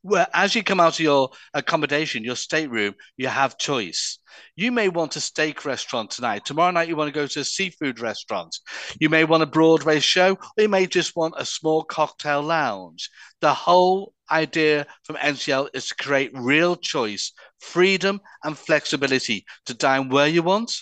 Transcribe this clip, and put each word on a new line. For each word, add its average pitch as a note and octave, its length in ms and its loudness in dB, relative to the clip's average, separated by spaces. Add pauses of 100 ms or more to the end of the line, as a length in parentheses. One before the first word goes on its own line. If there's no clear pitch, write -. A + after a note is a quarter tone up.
where F#3 300 2
as F#3 220 0
you A3+ 80 0
come F#3+ 160 0
out E3 160 4
of - 60 -8
your C#3+ 280 4 (260)
accommodation, D3 680 -2
your A#2+ 140 -6
stateroom, A#2 580 -4 (220)
you B2+ 100 -4
have C3 320 0
choice. A2 640 -4 (340)
You G#3+ 160 -2
may A#3 180 0
want E3 280 -2
a D3+ 40 -8
steak D3+ 440 -4
restaurant A#2+ 480 -6
tonight. A2+ 320 -4
Tomorrow D#3+ 260 2
night, E3+ 180 0
you E3 60 -4
want D3+ 180 -4
to D3+ 80 -4
go D3 60 -2
to D3 140 -8
a C#3 40 -4
seafood D3+ 540 -4
restaurant. G#2+ 580 -6 (440)
You D#3 80 2
may D#3+ 160 4
want D#3+ 180 4
a D#3 40 2
Broadway D#3 520 4
show, F#3 360 4
or - 280 -2
you G#3+ 60 4
may F#3+ 180 2
just F3+ 300 -2
want E3 200 -2
a C#3 80 -8
small D#3 380 -2
cocktail D3 580 -2
lounge. A2+ 680 -4 (300)
The D3+ 120 4
whole F3+ 640 2 (160)
idea D3+ 560 2 (160)
from D#3 180 -12
N C#3+ 140 0
C C3+ 160 -6
L C#3 240 0
is C3 140 -8
to - 80 -10
create C3+ 360 -2
real D3 440 2
choice, A2 560 -4 (260)
freedom F#3+ 640 2 (240)
and D3+ 120 -8
flexibility C3+ 880 0 (220)
to B2 80 -10
dine C3+ 360 0
where C#3+ 180 4
you E3 160 2
want G3+ 380 0